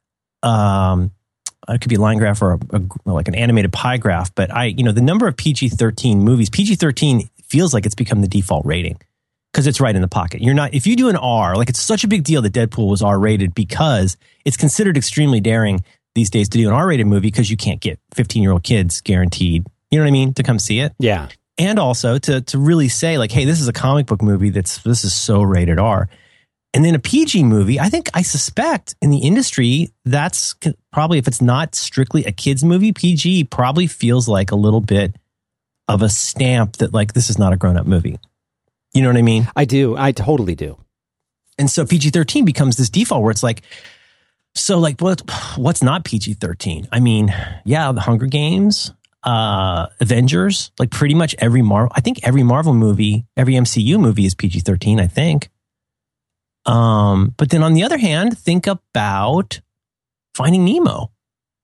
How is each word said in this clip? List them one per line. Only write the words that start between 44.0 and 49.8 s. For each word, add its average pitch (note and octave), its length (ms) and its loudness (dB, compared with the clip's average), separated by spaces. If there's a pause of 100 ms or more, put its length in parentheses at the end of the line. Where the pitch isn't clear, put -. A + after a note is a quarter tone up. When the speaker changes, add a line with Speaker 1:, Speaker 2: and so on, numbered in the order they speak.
Speaker 1:
so, - 240 -2
like, D#3 240 0
what, F#3 220 -2 (320)
what's C#3 260 0
not D#3+ 240 0
P A2 140 -4
G G2+ 160 -6
thirteen? E2+ 560 -8
I A#2 80 0
mean, G#2+ 340 2 (320)
yeah, C#3+ 280 0
The A#2+ 80 -2
Hunger A#2+ 260 0
Games, E3+ 640 0 (300)
uh, G2+ 640 -2 (120)